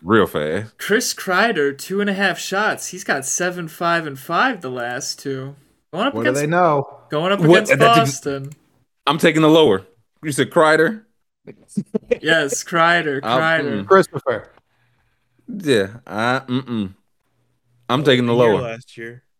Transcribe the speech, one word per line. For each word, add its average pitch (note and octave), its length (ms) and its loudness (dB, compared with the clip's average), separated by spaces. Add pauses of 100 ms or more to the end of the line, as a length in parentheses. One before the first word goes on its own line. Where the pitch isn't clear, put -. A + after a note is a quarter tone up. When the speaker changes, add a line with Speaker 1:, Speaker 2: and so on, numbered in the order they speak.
Speaker 1:
Real F#2+ 240 4
fast. E2+ 500 -4
Speaker 2:
Chris A3 360 -2
Kreider, F3+ 640 -2
two F#3+ 260 -6
and G3+ 80 -2
a G3 40 -2
half F#3+ 240 -2
shots. G3 520 -4
He's F3+ 140 -14
got C#3 220 -4
seven, F3 420 -6
five, E3+ 380 -2
and C#3 120 -10
five F#3+ 440 -2
the C3 80 -10
last B2 500 -8
two. C3+ 360 -10 (360)
Going G3 160 -4
up C#4 60 -4
Speaker 3:
What - 100 -4
do D4 60 0
Speaker 2:
against, C#3+ 120 0
Speaker 3:
they D3 60 -2
know? E3 520 0 (100)
Speaker 2:
going E3 220 -2
up - 80 0
Speaker 1:
What? D#3 100 4 (140)
Speaker 2:
against C#3 160 2
Speaker 1:
That's E3+ 180 6
ex- C3+ 140 2 (100)
Speaker 2:
Boston. C#3 300 -8 (560)
Speaker 1:
I'm D3+ 100 0
taking D#3 240 2
the D#3 80 6
lower. D3+ 340 6 (400)
You D3+ 80 -6
said C3+ 200 0
Kreider? D#3+ 520 4 (420)
Speaker 2:
<laughs> - 80 -20 (680)
Yes, D3+ 420 0
Kreider, E3 600 0
Speaker 1:
I'm, A#2+ 160 0 (240)
Speaker 2:
Kreider. A2 200 -6
Speaker 1:
mm. G2+ 40 -14
Speaker 3:
Christopher. D3 640 0 (960)
Speaker 1:
Yeah, A#2+ 580 -2
I, A#2 400 -2
mm-mm. A#2+ 480 -6 (960)
I'm B2+ 120 0
Speaker 4:
Oh, - 20 -4
Speaker 1:
taking B2+ 220 4
the A#2 100 0
Speaker 4:
the B2 80 4
year A2+ 100 4
Speaker 1:
lower. F#2 80 0
Speaker 4:
last A#2 360 -14
year. A#2 260 -18 (160)